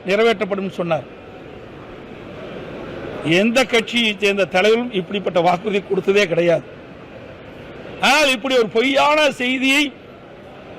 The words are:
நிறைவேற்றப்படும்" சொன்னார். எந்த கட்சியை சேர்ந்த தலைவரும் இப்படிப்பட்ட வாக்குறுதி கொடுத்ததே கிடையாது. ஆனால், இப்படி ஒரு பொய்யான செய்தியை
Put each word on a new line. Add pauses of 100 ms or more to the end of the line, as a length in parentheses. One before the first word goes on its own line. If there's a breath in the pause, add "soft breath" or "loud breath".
நிறைவேற்றப்படும்"
சொன்னார். (2250)
எந்த
கட்சியை
சேர்ந்த
தலைவரும்
இப்படிப்பட்ட
வாக்குறுதி
கொடுத்ததே
கிடையாது. (1400)
ஆனால்,
இப்படி
ஒரு
பொய்யான
செய்தியை (880)